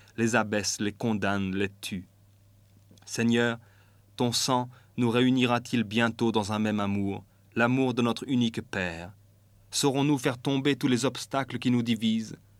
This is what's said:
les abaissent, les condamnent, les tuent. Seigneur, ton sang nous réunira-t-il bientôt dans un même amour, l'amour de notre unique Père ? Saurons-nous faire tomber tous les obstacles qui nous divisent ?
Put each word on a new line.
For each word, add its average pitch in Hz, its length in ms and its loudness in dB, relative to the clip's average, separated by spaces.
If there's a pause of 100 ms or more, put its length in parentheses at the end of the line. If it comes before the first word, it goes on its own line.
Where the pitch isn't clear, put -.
(160)
les 113 200 0
abaissent, 107 440 0
les 101 120 -2
condamnent, 98 640 -2
les 98 140 -2 (120)
tuent. 92 260 -10 (960)
Seigneur, 117 540 2 (580)
ton 120 160 0
sang 123 380 0 (280)
nous 120 120 2
réunira-t-il 123 760 2
bientôt 113 460 0
dans 107 220 0
un 107 60 0
même 107 200 0
amour, 101 440 -2 (320)
l'amour 123 400 4
de 123 80 2
notre 117 260 0
unique 120 320 0
Père ? 90 500 -6 (600)
Saurons-nous 143 440 2
faire 127 200 -2
tomber 139 380 0
tous 131 140 0
les 123 160 2
obstacles 127 520 -4
qui 123 140 0
nous 123 100 2
divisent ? 113 540 -2 (240)